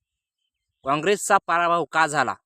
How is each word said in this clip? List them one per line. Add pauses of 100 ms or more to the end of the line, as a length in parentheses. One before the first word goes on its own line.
(840)
काँग्रेसचा (100)
पराभव
का
झाला? (100)